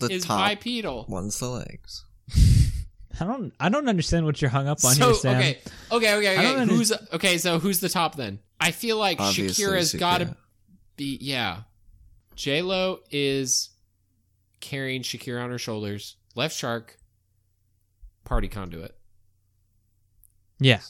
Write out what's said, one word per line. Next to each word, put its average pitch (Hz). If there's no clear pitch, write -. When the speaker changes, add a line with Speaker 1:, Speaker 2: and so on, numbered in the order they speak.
Speaker 1:
the -
Speaker 2:
is 185
Speaker 1:
top, 196
Speaker 2:
bipedal. 208
Speaker 1:
one's 95
the 123
legs. -
Speaker 2:
<laughs> -
Speaker 3:
I 160
don't, 220
I 151
don't 277
understand 170
what 151
you're 139
hung 139
up 147
on 123
Speaker 2:
So, 143
Speaker 3:
here, 233
Sam. 131
Speaker 2:
okay. 147
Okay, 226
okay, 202
Speaker 3:
I 185
don't 233
Speaker 2:
okay. 269
Speaker 3:
under- 220
Speaker 2:
Who's, 226
okay, 175
so 170
who's 175
the 185
top 165
then? 104
I 170
feel 220
like 196
Speaker 1:
Obviously, 196
Speaker 2:
Shakira's 185
Speaker 1:
Shakira. 85
Speaker 2:
gotta 175
be, 139
yeah. 117
J 143
lo 185
is 139
carrying 131
Shakira 120
on 123
her 123
shoulders. 107
Left 127
shark, 117
party 107
conduit. 85
Speaker 3:
Yeah. 131